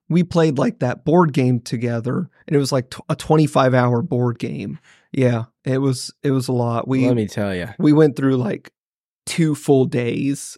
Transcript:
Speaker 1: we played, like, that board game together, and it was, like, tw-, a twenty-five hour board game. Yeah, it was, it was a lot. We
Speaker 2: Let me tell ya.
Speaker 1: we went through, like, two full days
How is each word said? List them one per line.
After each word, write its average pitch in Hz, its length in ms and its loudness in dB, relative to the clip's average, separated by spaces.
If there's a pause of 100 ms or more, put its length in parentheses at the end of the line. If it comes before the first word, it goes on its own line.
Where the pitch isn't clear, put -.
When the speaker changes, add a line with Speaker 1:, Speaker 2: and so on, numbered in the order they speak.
Speaker 1:
we 170 140 2
played, 160 360 0
like, 147 200 -2
that 123 260 -4
board 165 280 4
game 127 280 2
together, 120 720 -4 (160)
and 160 80 0
it 143 60 4
was, 135 100 -2
like, 131 200 -2
tw-, - 180 -16
a 160 80 -4
twenty-five 143 580 2
hour 123 280 2
board 123 360 -2
game. 131 400 -8 (340)
Yeah, 120 320 0 (200)
it 131 140 -2
was, 135 440 -2
it 143 80 -2
was 131 160 0
a 127 60 -2
lot. 117 340 -2
We 131 220 0
Speaker 2:
Let 123 80 2
me 107 100 0
tell 101 280 -4
ya. 87 240 -8
Speaker 1:
we 151 140 4
went 151 220 6
through, 135 220 0
like, 117 340 -4 (560)
two 156 300 0
full 135 300 4
days 127 720 -4